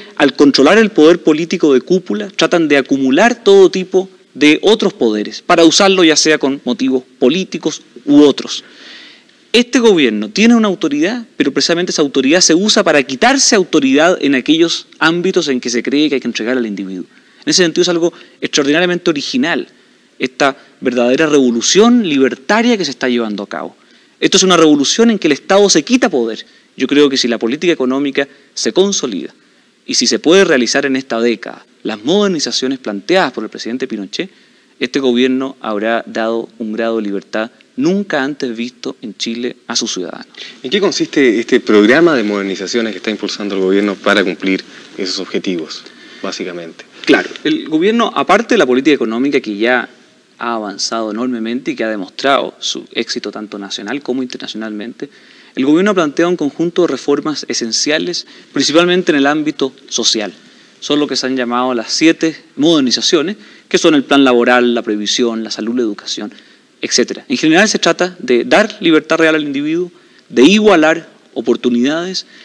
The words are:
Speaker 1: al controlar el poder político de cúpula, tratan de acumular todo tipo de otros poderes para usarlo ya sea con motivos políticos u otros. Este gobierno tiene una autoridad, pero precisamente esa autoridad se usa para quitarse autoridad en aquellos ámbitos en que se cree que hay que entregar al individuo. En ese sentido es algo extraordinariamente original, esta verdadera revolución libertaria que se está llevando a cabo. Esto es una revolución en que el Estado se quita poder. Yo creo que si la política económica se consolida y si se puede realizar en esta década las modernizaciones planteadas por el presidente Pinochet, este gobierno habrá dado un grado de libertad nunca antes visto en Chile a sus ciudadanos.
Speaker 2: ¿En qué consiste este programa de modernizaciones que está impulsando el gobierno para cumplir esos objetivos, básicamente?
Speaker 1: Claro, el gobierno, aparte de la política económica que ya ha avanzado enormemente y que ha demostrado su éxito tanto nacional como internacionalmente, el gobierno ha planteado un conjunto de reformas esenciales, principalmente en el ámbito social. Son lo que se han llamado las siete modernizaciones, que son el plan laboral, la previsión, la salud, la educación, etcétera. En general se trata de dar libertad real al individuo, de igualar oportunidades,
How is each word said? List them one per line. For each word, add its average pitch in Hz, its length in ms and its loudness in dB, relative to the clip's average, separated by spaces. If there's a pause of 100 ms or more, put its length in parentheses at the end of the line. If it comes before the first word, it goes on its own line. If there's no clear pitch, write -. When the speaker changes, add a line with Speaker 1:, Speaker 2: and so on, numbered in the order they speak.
(160)
Speaker 1:
al 139 180 0
controlar 147 440 4
el 214 120 4
poder 165 320 4
político 160 520 0
de 127 80 2
cúpula, 202 460 -2
tratan 170 400 0
de 143 100 4
acumular 139 680 0
todo 196 260 8
tipo 185 380 -2 (240)
de 151 300 4
otros 214 300 2
poderes 107 500 -2
para 170 220 4
usarlo 190 400 4
ya 156 100 6
sea 156 220 2
con 139 280 -2
motivos 127 380 -2 (160)
políticos - 640 -2 (220)
u 143 160 6
otros. - 440 2 (880)
Este 240 260 2
gobierno 135 500 2
tiene 220 260 4
una 220 140 2
autoridad, 170 560 -4 (140)
pero 143 140 0
precisamente 170 380 -2
esa - 120 -2
autoridad 139 400 2
se 160 120 4
usa 208 300 2
para 147 180 2
quitarse 226 540 0
autoridad 156 640 2
en 139 140 0
aquellos 160 520 0 (120)
ámbitos 175 500 0
en 127 100 0
que 120 120 -8
se 117 120 -2
cree 143 280 0
que 139 60 -2
hay 127 40 -2
que 120 80 -8
entregar 117 300 -4
al 117 80 -2
individuo. 95 400 -8 (380)
En - 60 -4
ese 170 120 2
sentido 170 200 0
es 170 60 0
algo 170 240 0 (300)
extraordinariamente 170 640 0
original, 143 600 -2 (500)
esta 135 380 -2 (260)
verdadera 127 440 2
revolución 151 800 4
libertaria 170 720 0
que 185 80 -2
se 143 60 -6
está 131 180 -4
llevando 110 340 -2
a 98 60 -12
cabo. 80 260 -10 (460)
Esto - 160 2
es 185 60 4
una 185 160 4
revolución 160 520 4
en 202 80 0
que 170 100 0
el 147 40 2
Estado 196 380 2
se 156 120 2
quita 240 280 0
poder. 117 340 -4 (320)
Yo 131 100 -4
creo 143 220 4
que 135 80 -4
si 123 100 -2
la 113 120 -2
política 156 340 -2
económica 139 560 -2 (240)
se - 220 -4
consolida 160 600 -2 (520)
y 131 80 -6
si - 120 -2
se - 120 0
puede 185 260 4
realizar 139 400 0
en 135 120 -2
esta 131 240 -4
década 117 440 -4 (180)
las 107 200 -8
modernizaciones 139 760 -2
planteadas 127 540 -2
por 110 120 -8
el 104 60 -12
presidente 127 360 -8
Pinochet, 107 420 -8 (520)
este 131 180 -4
gobierno 131 640 0
habrá 110 460 -4
dado 113 420 -4 (100)
un 110 140 -8
grado 113 240 -2
de 113 80 -2
libertad 101 460 -6 (260)
nunca 180 480 -2
antes 139 320 -6
visto 120 460 -10
en 107 140 -12
Chile 120 400 -8 (100)
a - 100 -6
sus 117 160 -6
ciudadanos. - 340 -10 (360)
Speaker 2:
¿En 131 80 -10
qué 196 100 0
consiste 147 580 0
este 117 220 0
programa 127 560 4
de 113 80 0
modernizaciones 101 680 -4
que 92 60 -12
está 110 120 -8
impulsando 101 440 -6
el 98 60 -2
gobierno 98 340 0
para 101 300 0
cumplir 92 400 -4 (340)
esos 92 220 -6
objetivos, 87 640 -8 (380)
básicamente? 87 640 -10 (200)
Speaker 1:
Claro, - 240 0 (160)
el 156 240 -4
gobierno, 202 460 2
aparte 202 400 0
de 214 40 2
la 151 80 4
política 135 280 2
económica 123 460 -2
que 107 160 -8
ya 117 320 0 (500)
ha 117 160 -6
avanzado 107 580 -6
enormemente 120 580 -6
y 127 60 -6
que 117 80 -4
ha 110 40 -4
demostrado 110 680 -2
su - 340 -10
éxito 113 380 -8
tanto 104 280 -12
nacional 104 440 -10
como 131 200 -6
internacionalmente, 110 840 -12 (460)
el 127 100 -4
gobierno 175 280 4
ha - 20 0
planteado 170 360 0
un 180 60 -2
conjunto 165 460 -2
de 156 60 2
reformas 143 600 -4
esenciales, 147 800 -4 (260)
principalmente 175 600 2
en 147 60 2
el 139 80 2
ámbito 147 460 -2 (160)
social. 110 460 -4 (460)
Son 147 200 -2
lo 147 60 -2
que 127 100 -6
se 131 100 -4
han 131 100 -4
llamado 123 360 -2
las 113 180 -6
siete 160 460 0 (200)
modernizaciones, 147 800 0 (300)
que 180 120 0
son 165 160 4
el 135 100 2
plan 139 200 2
laboral, 123 500 2
la 113 80 -4
previsión, 110 600 -4
la 107 80 -10
salud, 113 240 -6
la 127 60 -2
educación, 107 500 -6 (520)
etcétera. - 480 -2
En 123 80 -2
general 160 320 4
se - 80 -2
trata 180 400 -2
de 123 260 0
dar 151 360 0
libertad 160 360 0
real 160 180 2
al 156 100 -2
individuo, 151 460 -4 (380)
de 120 140 2
igualar 165 640 4 (240)
oportunidades, 127 920 -2 (180)